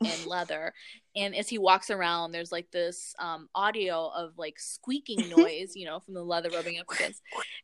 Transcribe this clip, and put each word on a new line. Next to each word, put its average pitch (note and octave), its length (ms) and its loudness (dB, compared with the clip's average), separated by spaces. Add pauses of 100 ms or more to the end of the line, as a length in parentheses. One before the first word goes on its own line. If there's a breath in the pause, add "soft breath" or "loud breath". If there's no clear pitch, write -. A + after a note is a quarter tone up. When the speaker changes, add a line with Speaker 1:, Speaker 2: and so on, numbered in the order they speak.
Speaker 1:
in E3 200 0
Speaker 2:
<laughs> - 20 -8
Speaker 1:
leather. E3 480 -2 (420 loud breath)
And G3+ 200 -2
as G#3+ 140 -2
he A#3 80 -2
walks F#3+ 320 6
around, E3+ 420 0
there's, E3+ 200 -6
like, F3 200 -6
this, F3 480 -4
um, D#3+ 360 -6
audio F#3+ 540 2
of, E3 280 -6
like, D#3 220 -8
squeaking A#3+ 680 -4
Speaker 2:
<laughs> - 0 -
Speaker 1:
noise, F3 480 6
you F#3+ 100 -10
know, D#3+ 140 -6
from G3 140 -16
the F3+ 100 -8
leather E3+ 280 0
rubbing E3+ 280 -4
up F3 120 -10
against. - 320 -2 (400 loud breath)